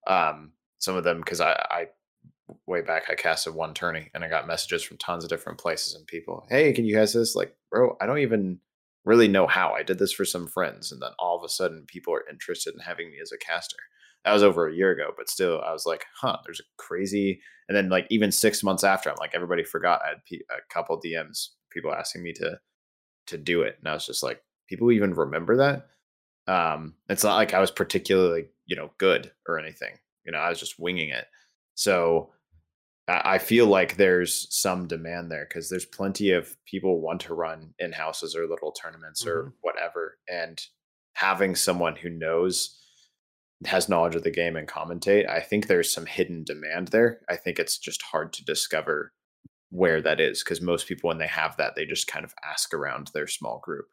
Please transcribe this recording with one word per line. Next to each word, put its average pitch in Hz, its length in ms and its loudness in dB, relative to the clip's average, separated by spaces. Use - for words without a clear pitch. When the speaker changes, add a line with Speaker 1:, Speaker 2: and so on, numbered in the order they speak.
Speaker 1:
um, 78 460 0
some 95 180 -2
of 87 80 -2
them, 82 200 2
'cause 82 160 -4
I, 82 120 4
I, 85 180 -4
way 87 160 -2
back, 80 280 -2
I 78 60 0
casted 80 380 0
one 80 200 -6
tourney, 80 400 -6
and 85 100 -8
I 80 40 -8
got 78 180 0
messages 82 380 -2
from - 140 -16
tons 85 260 -6
of 82 60 -6
different 85 280 -6
places - 360 -4
and - 120 -20
people, 87 440 -10
"Hey, 139 220 6
can 117 120 2
you 107 120 2
cast 107 180 4
this?" 117 220 2
Like, - 200 -2
"Bro, 120 300 4
I 98 60 -2
don't 135 140 0
even 104 400 0
really 117 240 10
know 98 200 6
how. 87 260 4
I 69 80 -4
did 95 160 -2
this 98 140 0
for 101 120 -2
some 90 220 -4
friends." 76 460 -4
And 65 100 -12
then 62 160 -8
all 87 200 0
of 85 60 -10
a 82 40 -12
sudden, 80 380 -4
people 85 280 -6
are - 160 -4
interested 82 440 -8
in 80 60 -18
having 85 300 -10
me 71 120 -20
as 82 100 -14
a - 60 -14
caster. - 380 -6
That 101 100 4
was 104 80 8
over 87 260 6
a 80 60 -6
year 92 160 4
ago, 78 260 -2
but - 140 -10
still, 85 320 0
I 82 100 -4
was 80 140 -6
like, 82 180 -4
"Huh, - 300 -4
there's - 160 -14
a - 40 -18
crazy," 95 640 -2
and 98 80 0
then, 98 120 2
like, 92 220 2
even 107 220 4
six - 300 2
months 95 220 2
after, 95 260 4
I'm 76 80 -6
like, 80 160 -6
everybody 87 300 0
forgot. 85 400 2
I 73 60 -2
had 76 160 -12
pe-, - 240 -12
a - 100 -8
couple 85 240 -2
D 82 180 -8
Ms, - 340 -8
people 78 240 -6
asking 85 300 -8
me 85 100 -8
to, - 260 -6
to 82 100 -10
do 82 240 0
it, 57 180 -2
and 73 80 -8
I 78 60 -4
was 76 120 -8
just - 180 -6
like, 62 180 -6
"People 117 240 2
even 101 220 4
remember 82 440 0
that?" 135 300 2
Um, 80 440 -2
it's 98 140 0
not 101 120 4
like 110 180 2
I 92 60 6
was 95 120 4
particularly, 92 760 2
you 85 100 -4
know, 73 220 -12
good 92 340 2
or 85 100 -2
anything. 78 400 -12
You 85 60 -12
know, 78 60 -4
I 82 120 0
was 82 100 -4
just - 200 -12
winging 85 300 -2
it. 60 160 -6
So, 85 560 2
I, 90 280 2
I - 20 4
feel 117 280 6
like 95 300 6
there's 90 580 4
some 92 340 -2
demand 85 440 -8
there, 76 140 -8
'cause 82 240 -10
there's 92 160 -6
plenty 98 460 0
of 85 240 0
people 92 360 0
want 82 200 -4
to 85 120 -8
run 80 460 -8
in-houses 80 560 -6
or 82 120 -2
little 78 240 -6
tournaments 80 540 -12
or 82 200 -2
Speaker 2:
Mm-hmm. 139 40 -14
Speaker 1:
whatever, 85 560 -6
and 82 360 -8
having 95 420 2
someone 87 400 0
who 87 140 -10
knows, 82 680 0
has 92 240 2
knowledge 85 260 4
of 82 80 -2
the 85 80 2
game 85 240 -2
and 76 120 -8
commentate, 87 600 2
I 82 120 0
think 104 280 -2
there's 87 240 4
some 82 140 -6
hidden 87 380 -2
demand 76 440 -6
there. 117 420 4
I 87 60 -2
think 87 240 -6
it's - 180 -2
just - 240 -8
hard 82 320 -4
to - 100 -12
discover 78 680 -4
where 87 320 2
that 78 180 2
is, - 240 0
'cause 82 180 -4
most 87 260 0
people, 85 200 -4
when 80 100 -2
they 80 100 -2
have 78 300 -2
that, 73 180 -2
they 78 100 -6
just - 220 -4
kind 78 180 -10
of - 80 -20
ask - 300 -6
around 71 400 -6
their 76 140 -4
small - 320 -8
group. 71 320 -10